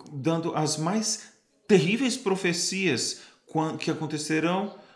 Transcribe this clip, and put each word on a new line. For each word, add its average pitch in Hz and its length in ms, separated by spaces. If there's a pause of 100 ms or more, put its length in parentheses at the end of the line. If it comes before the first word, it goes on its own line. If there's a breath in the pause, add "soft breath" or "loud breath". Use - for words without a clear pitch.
(120)
dando 160 440
as 151 200
mais 190 560 (360)
terríveis 214 480
profecias 180 1040 (260 loud breath)
quan-, 156 300
que 160 160
acontecerão 160 840 (200 loud breath)